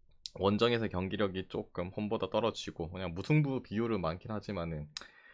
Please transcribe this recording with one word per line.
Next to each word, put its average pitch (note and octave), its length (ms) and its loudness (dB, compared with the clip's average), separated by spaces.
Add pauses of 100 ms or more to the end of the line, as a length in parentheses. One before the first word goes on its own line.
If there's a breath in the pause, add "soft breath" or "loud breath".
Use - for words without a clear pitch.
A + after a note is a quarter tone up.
(360)
원정에서 A2 540 4
경기력이 F#2+ 600 -2
조금 F#2 400 -4
홈보다 G#2 420 -2
떨어지고 G2+ 600 -2
그냥 F2+ 240 -4
무승부 C3+ 480 4
비율은 A2 380 0
많긴 E2+ 300 -2
하지만은 E2+ 580 -4 (460 loud breath)